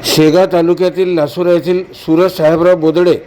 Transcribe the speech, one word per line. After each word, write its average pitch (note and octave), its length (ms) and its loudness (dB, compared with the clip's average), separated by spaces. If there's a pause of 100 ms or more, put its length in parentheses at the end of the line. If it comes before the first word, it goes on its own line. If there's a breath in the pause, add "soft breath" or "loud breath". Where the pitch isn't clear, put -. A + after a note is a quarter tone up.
शेगाव D#3 500 2
तालुक्यातील F3 600 -2
लासुरा E3+ 360 -2
येथील F3+ 320 -2 (100)
सूरज E3+ 380 0
साहेबराव E3+ 440 2
बोदडे D#3+ 520 0